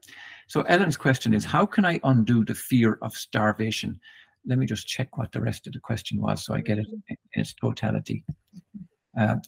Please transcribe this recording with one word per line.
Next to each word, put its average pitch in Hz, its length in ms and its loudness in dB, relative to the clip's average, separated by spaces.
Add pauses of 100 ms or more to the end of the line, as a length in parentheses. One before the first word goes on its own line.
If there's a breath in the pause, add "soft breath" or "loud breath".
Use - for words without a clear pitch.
(480 loud breath)
So - 160 0
Ellen's 175 340 4
question 127 360 2
is, 104 120 2
"How 170 200 2
can 208 200 2
I 170 180 2
undo 120 420 4
the - 100 -4
fear 113 460 2
of 120 120 -8
starvation?" 107 880 -2 (460 soft breath)
Let 127 120 0
me 131 80 2
just 110 220 -4
check - 300 -6
what 127 140 -6
the - 100 -4
rest 113 260 -4
of - 60 -12
the - 60 -10
question 107 420 -4
was 104 240 -2
so 110 100 -4
I 110 60 -2
get 107 180 -2
it 107 80 -4 (220)
in - 80 -8 (160)
its - 200 -4
totality. 110 720 -4 (960)
Uh, 110 160 4 (120)